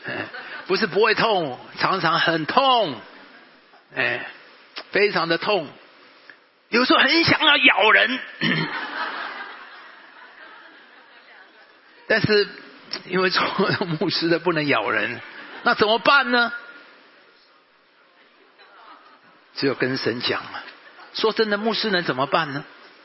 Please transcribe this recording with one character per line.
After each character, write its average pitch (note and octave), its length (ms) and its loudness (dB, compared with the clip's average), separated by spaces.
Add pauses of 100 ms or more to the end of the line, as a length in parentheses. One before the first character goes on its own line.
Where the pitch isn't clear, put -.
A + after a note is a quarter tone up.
哎， A#2 180 -8 (400)
不 F#3 100 0
是 F#3+ 120 0
不 F#3+ 160 0
会 A3 100 4
痛， F3+ 460 0 (180)
常 F3 240 0
常 E3 180 2
很 E3 280 0
痛， A3+ 520 2 (960)
哎， A#2+ 300 -2 (680)
非 G3+ 200 4
常 E3+ 160 0
的 E3 100 2
痛， F3+ 300 -2 (1040)
有 A#3 140 4
时 E4 100 4
候 C4+ 60 6
很 D4+ 240 4
想 - 180 2
要 D4 160 6
咬 A3 340 4
人， G#3+ 280 4 (200)
<clears throat> E3+ 180 0 (3500)
但 G#3+ 140 2
是 G#3 260 2 (580)
因 F3+ 160 -2
为 F#3 80 2
做 - 140 0 (560)
牧 F#3 100 -2
师 E3 200 -2
的 E3 100 2
不 E3+ 140 0
能 D3+ 140 0
咬 A#2 220 2
人， A2 300 -2 (440)
那 A#3+ 100 2
怎 G#3+ 140 2
么 A3+ 120 2
办 C#4 320 4
呢？ A#3+ 220 2 (3000)
只 C#3 120 -2
有 B2 80 -2
跟 C3 220 -2
神 A#2+ 240 -4
讲 - 220 -4
嘛。 - 160 -14 (540)
说 A3 180 0
真 G#3+ 180 0
的， G#3 80 0
牧 G#3+ 180 -2
师 A3 160 -2
能 F3 120 0
怎 D3+ 120 -2
么 C3 100 0
办 D3+ 280 0
呢？ D3 120 -8 (400)